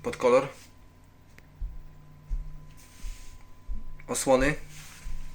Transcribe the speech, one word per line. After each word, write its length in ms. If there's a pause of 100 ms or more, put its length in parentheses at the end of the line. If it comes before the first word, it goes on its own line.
pod 140
kolor. 300 (3500)
Osłony. 480 (800)